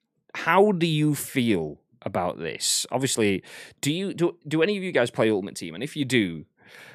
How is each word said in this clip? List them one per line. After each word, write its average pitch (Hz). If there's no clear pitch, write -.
how 196
do 170
you 151
feel 98
about 87
this? -
Obviously, 113
do 143
you, 185
do, 170
do 151
any 202
of 190
you 180
guys 120
play 113
Ultimate 98
Team? 82
And 95
if 151
you 151
do, 98